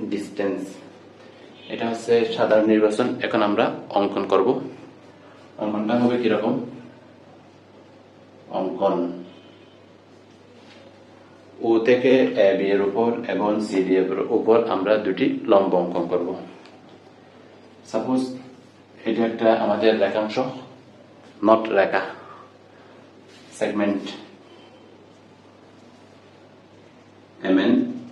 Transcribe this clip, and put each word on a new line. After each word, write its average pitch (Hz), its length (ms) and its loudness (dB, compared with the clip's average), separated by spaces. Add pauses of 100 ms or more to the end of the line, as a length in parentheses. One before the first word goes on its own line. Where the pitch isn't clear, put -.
ডিসটেন্স। 104 640 -6 (1040)
এটা 117 200 -6
হচ্ছে 113 480 0
সাধারণ 107 300 4
নির্বাচন। 107 560 2
এখন 113 200 0
আমরা 104 320 0 (160)
অঙ্কন 101 360 -2
করব। - 340 2 (1000)
অঙ্কনটা 107 400 -2
হবে 123 240 2
কিরকম? 110 380 0 (1900)
অঙ্কন 92 640 -2 (2500)
ও 113 180 2
থেকে 123 400 4
এবি 98 460 4
এর 98 180 2
উপর 117 300 0 (160)
এবং 104 320 -2
সিডি 95 360 0
এর 95 240 0
উপর 113 480 2
আমরা 98 280 0
দুটি 127 500 -2
লম্ব 98 280 4
অঙ্কন 87 340 -2
করব। 87 260 -2 (1500)
সাপোজ 127 500 -2 (680)
এটা 113 180 0
একটা 113 320 2
আমাদের 107 460 0
রেখাংশ, 107 380 -2 (1080)
not 113 260 4
রেখা, 95 300 2 (1500)
সেগমেন্ট, 104 500 -2 (3500)
এমএন - 500 2 (200)